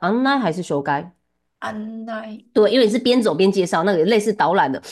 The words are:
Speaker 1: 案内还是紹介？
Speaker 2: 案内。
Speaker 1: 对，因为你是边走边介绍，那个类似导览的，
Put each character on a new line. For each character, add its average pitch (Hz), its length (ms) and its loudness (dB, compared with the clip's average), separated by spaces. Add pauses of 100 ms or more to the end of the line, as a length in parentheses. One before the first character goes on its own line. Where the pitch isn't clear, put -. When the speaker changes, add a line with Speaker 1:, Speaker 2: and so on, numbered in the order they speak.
Speaker 1:
案 214 220 0
内 277 140 2
还 226 160 0
是 180 100 -6
紹 143 220 -2
介？ 151 260 -4 (500)
Speaker 2:
案 220 440 -10
内。 220 480 -12
Speaker 1:
对， 208 180 4
因 240 80 2
为 254 60 4
你 208 80 2
是 247 60 0
边 247 240 2
走 190 120 0
边 190 160 2
介 190 140 0
绍， 170 200 0
那 202 80 2
个 160 120 2
类 214 140 2
似 208 160 0
导 165 180 0
览 165 180 2
的， 131 220 -6